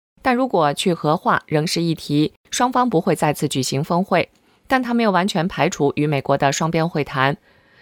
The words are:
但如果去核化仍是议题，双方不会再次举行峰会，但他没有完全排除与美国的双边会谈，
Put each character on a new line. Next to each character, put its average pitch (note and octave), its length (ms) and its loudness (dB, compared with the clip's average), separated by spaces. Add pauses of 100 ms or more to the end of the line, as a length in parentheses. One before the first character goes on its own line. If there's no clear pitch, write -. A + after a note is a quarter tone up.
(240)
但 C4 120 2
如 C4 120 0
果 D#3+ 260 2
去 F3+ 200 0
核 D#3 220 0
化 - 300 0
仍 D#3 220 0
是 E3+ 160 -2
议 E3 100 0
题， D3 400 0 (160)
双 B3+ 220 0
方 B3+ 180 2
不 E3 100 2
会 F3 140 0
再 D3+ 180 2
次 D3+ 160 -2
举 C#3+ 140 -2
行 C3+ 220 -2
峰 F3 200 0
会， F3 260 0 (360)
但 C4 160 0
他 A#3+ 120 -4
没 A#3 100 0
有 G#3+ 80 2
完 F#3 160 2
全 F3 200 -2
排 D#3 220 0
除 C#3+ 260 0
与 D3 120 0
美 C#3+ 140 0
国 C#3+ 140 0
的 C#3 160 2
双 D#3+ 200 -2
边 E3 180 0
会 D3+ 140 -2
谈， C3+ 340 0 (440)